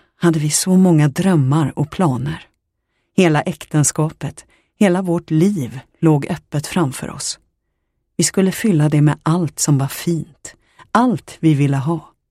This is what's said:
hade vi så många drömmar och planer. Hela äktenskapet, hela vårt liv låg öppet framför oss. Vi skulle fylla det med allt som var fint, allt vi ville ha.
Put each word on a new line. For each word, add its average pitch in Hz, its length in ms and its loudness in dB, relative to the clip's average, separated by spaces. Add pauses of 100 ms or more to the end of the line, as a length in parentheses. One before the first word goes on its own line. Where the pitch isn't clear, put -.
(180)
hade 160 200 2
vi 151 120 -2
så 185 260 0
många 165 320 4
drömmar 156 720 0
och 147 120 -4
planer. 139 560 -4 (720)
Hela 160 260 2
äktenskapet, - 1000 -4 (340)
hela 190 240 2
vårt 175 280 -4
liv 156 500 0 (180)
låg 151 280 2
öppet 151 400 -6
framför 143 440 -4
oss. - 280 -12 (800)
Vi 165 80 0
skulle 190 280 0
fylla 156 360 0
det 147 120 2
med 147 220 2
allt 165 360 -2
som 147 200 0
var 135 100 -2
fint, - 640 -8 (380)
allt 226 480 -2
vi 160 140 4
ville 139 220 0
ha. 156 360 -6 (180)